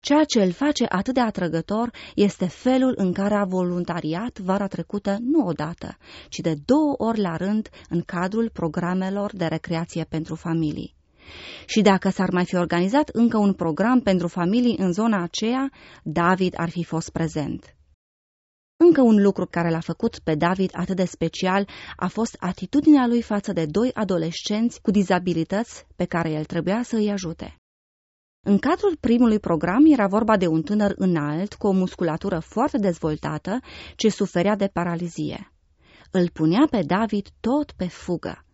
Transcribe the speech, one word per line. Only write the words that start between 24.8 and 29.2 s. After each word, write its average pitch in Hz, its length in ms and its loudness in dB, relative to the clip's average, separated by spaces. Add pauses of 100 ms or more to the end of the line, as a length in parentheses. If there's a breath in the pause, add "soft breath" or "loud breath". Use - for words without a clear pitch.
cu - 100 -2
dizabilități 180 960 0 (100)
pe 180 80 -2
care 165 260 -4
el 156 140 -4
trebuia 185 380 -2
să 233 140 -4
îi 208 140 0
ajute. 185 460 -8 (880)
În 202 120 4
cadrul 349 420 2
primului 233 380 4